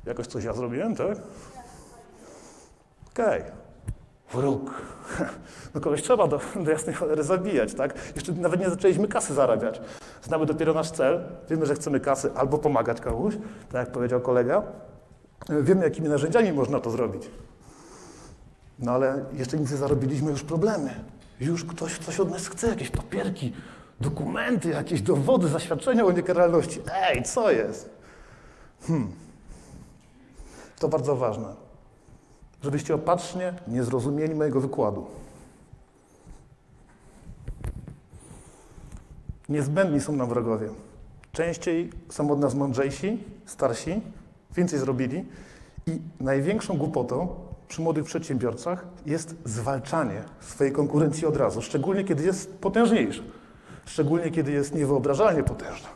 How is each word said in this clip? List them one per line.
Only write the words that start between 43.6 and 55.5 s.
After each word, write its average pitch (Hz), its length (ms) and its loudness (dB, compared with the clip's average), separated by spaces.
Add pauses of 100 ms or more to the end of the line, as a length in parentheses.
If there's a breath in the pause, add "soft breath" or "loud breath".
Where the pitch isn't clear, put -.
więcej 175 240 2
zrobili 131 460 0 (640 loud breath)
i 160 120 -4 (200)
największą 147 580 0
głupotą 139 580 -2 (320)
przy - 140 -8
młodych 156 220 0
przedsiębiorcach 151 840 -4 (200)
jest 160 300 -4 (100)
zwalczanie 117 800 -2 (160)
swojej - 340 0
konkurencji 147 520 2
od 151 120 2
razu, 113 240 2
szczególnie 190 420 0
kiedy 160 200 0
jest 190 300 0
potężniejsza, 202 720 2 (600 loud breath)
szczególnie 156 460 2
kiedy 151 200 0
jest 143 240 0
niewyobrażalnie 143 680 4
potężna. - 520 -6